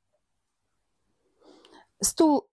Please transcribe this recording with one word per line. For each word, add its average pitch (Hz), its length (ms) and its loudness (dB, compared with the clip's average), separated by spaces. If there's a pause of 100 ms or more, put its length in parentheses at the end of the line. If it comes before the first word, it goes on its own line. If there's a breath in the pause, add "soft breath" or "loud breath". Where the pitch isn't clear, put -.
(2000 soft breath)
Стул, 302 540 0